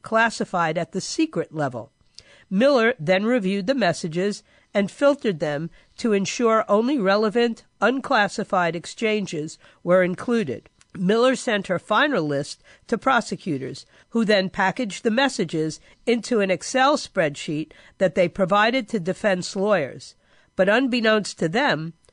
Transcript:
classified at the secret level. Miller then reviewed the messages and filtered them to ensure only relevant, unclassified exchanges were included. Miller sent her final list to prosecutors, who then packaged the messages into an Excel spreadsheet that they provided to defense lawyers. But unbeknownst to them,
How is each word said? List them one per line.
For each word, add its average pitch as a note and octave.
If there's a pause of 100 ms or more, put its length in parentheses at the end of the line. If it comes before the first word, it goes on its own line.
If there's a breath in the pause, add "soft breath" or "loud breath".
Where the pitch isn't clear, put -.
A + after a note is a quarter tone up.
classified G3
at E3+
the F#3+
secret D#4
level. C3 (580 loud breath)
Miller A#3
then F#3
reviewed G3+
the C4+
messages F#3 (320 soft breath)
and G3
filtered C#4
them D3+ (280 soft breath)
to A3+
ensure A3
only A#3
relevant, A3 (180)
unclassified G3+
exchanges F3+ (260 soft breath)
were F3+
included. F3+ (260)
Miller A3+
sent G#3
her F3
final A3+
list C#3+ (240 soft breath)
to A#3
prosecutors, D#3+ (240 soft breath)
who A3+
then F#3+
packaged F#3+
the A3+
messages F3+ (260 soft breath)
into A3+
an F#3+
Excel C4
spreadsheet D#3 (260 loud breath)
that F#3
they F#3
provided G#3
to A3+
defense F3+
lawyers. F#3 (400 soft breath)
But F#3+
unbeknownst A3
to E3
them, E3 (200)